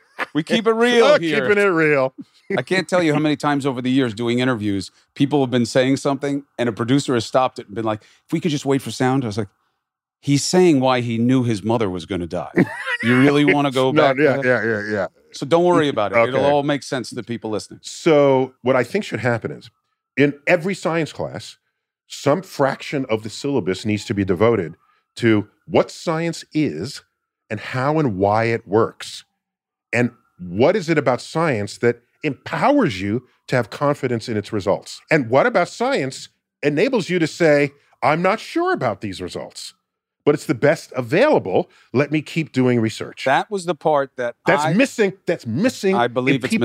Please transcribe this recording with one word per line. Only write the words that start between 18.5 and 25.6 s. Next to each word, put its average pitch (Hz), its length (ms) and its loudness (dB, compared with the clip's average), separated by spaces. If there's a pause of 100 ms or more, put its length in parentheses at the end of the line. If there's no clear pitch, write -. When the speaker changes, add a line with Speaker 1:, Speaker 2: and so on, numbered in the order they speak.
Speaker 2:
what 127 160 2
I 127 80 2
think 196 220 -4
should - 140 -8
happen 117 300 -2
is, 64 200 -16 (480)
in 139 280 2
every 175 280 2
science 165 400 -4
class, - 420 -10 (520)
some 160 340 0
fraction 135 680 -4
of 110 140 -2
the 110 80 -10
syllabus 104 560 -4
needs 107 180 -2
to - 80 -4
be 101 140 0
devoted 98 500 2 (400)
to 110 320 2 (160)